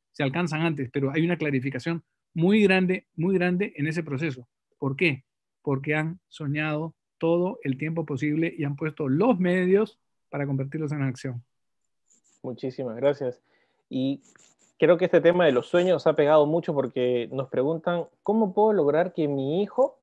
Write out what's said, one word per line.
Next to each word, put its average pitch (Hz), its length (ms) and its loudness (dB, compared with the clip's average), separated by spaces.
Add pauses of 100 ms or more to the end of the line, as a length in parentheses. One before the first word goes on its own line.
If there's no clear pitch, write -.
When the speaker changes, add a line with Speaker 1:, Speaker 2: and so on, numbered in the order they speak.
(120)
Speaker 1:
se - 100 -4
alcanzan 156 400 -2
antes, 147 280 -2
pero 139 220 -2
hay 165 140 0
una 175 100 0
clarificación 143 680 -4 (300)
muy 196 300 4
grande, 185 440 2 (100)
muy 185 180 0
grande 180 420 0
en 147 100 -2
ese 165 160 -4
proceso. 139 460 -6 (300)
¿Por 139 180 -4
qué? 147 280 -2 (360)
Porque 139 340 -4
han 160 340 -4
soñado 151 680 -6 (240)
todo 175 440 0
el 139 160 -4
tiempo 160 260 -4
posible 151 520 -2
y 156 80 -4
han 139 120 -4
puesto 156 320 -6
los 185 300 2
medios 185 600 2 (300)
para 143 180 -4
convertirlos 139 460 -4
en 147 100 -4
acción. 127 400 -6 (1000)
Speaker 2:
Muchísimas 127 540 -8
gracias. 135 440 -2 (480)
Y 135 320 -4 (580)
creo 170 200 6
que 180 80 0
este 165 160 4
tema 175 240 4
de 143 60 4
los 123 160 0
sueños 175 380 2
ha 156 80 4
pegado 151 300 6
mucho 160 300 -2
porque 123 580 -2
nos 135 160 -6
preguntan, 160 560 -2 (180)
"¿Cómo 208 300 0
puedo 214 220 2
lograr 160 400 2
que 156 140 0
mi 143 340 -2
hijo 254 400 -2